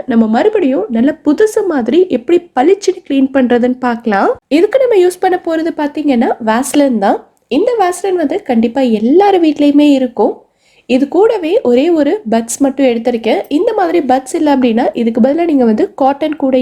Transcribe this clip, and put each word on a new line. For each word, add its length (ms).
நம்ம 240
மறுபடியும் 500
நல்ல 140
புதுசு 360
மாதிரி 280
எப்படி 200
பளிச்சுன்னு 500
கிளீன் 260
பண்றதுன்னு 500
பார்க்கலாம். 460
இதுக்கு 260
நம்ம 180
யூஸ் 220
பண்ண 140
போறது 240
பாத்தீங்கன்னா 480
வாஸ்லின் 540
தான். 140
இந்த 120
வாஸ்லின் 400
வந்து 160
கண்டிப்பா 340
எல்லார் 420
வீட்லயுமே 540
இருக்கும். 360
இது 80
கூடவே 340
ஒரே 140
ஒரு 140
பட்ஸ் 340
மட்டும் 260
எடுத்திருக்கேன். 520
இந்த 120
மாதிரி 180
பட்ஸ் 260
இல்ல 160
அப்படின்னா 320
இதுக்கு 260
பதிலா 240
நீங்க 200
வந்து 140
காட்டன் 440
கூட 160